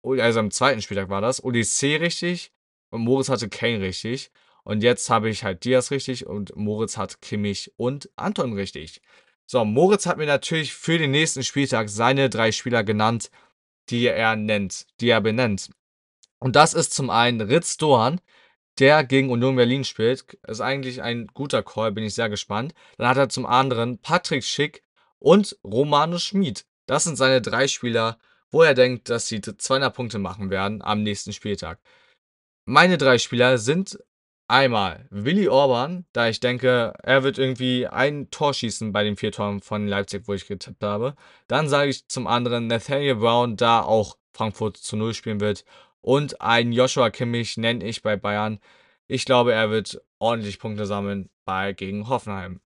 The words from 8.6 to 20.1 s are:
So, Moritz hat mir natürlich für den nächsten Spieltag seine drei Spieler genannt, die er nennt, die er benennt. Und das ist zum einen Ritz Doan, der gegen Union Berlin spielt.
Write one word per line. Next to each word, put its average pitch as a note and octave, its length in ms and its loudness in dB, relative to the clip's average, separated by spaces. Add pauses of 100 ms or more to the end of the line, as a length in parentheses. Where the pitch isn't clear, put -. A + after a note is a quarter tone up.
So, A#2+ 200 0
Moritz E3+ 420 4
hat E3+ 100 0
mir D3+ 100 -4
natürlich D3 460 -2
für E3 260 0
den D3+ 120 2
nächsten D3 320 0
Spieltag A2+ 480 0
seine B2 400 2
drei A2+ 220 0
Spieler A#2 320 -2
genannt, G#2+ 460 0 (600)
die A#2+ 160 0
er A2 300 2
nennt, G#2+ 500 -4 (140)
die A#2 80 2
er A2+ 120 6
benennt. A2 480 0 (720)
Und B2+ 160 -2
das D3+ 200 8
ist D#3+ 200 -2
zum B2+ 160 -4
einen A#2 300 2
Ritz B2+ 360 0
Doan, C#3 440 4 (580)
der D3 240 8
gegen C3 280 2
Union B2+ 260 2
Berlin B2 260 4
spielt. B2 520 -2 (120)